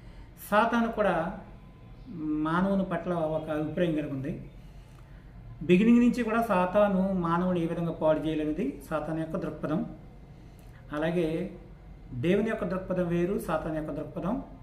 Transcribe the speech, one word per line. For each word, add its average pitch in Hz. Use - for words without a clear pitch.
సాతాను 226
కూడా 185
మానవుని 165
పట్ల 175
ఒక 156
అభిప్రాయం 156
కలిగి 151
ఉంది. 135
బిగినింగ్ 226
నుంచి 240
కూడా 220
సాతాను 190
మానవుని 175
ఏ 165
విధంగా 170
పాడు 156
చేయాలనేది 156
సాతాను 160
యొక్క 160
దృక్పథం. -
అలాగే 165
దేవుని 190
యొక్క 220
దృక్పథం 180
వేరు, 175
సాతాను 160
యొక్క 151
దృక్పథం 170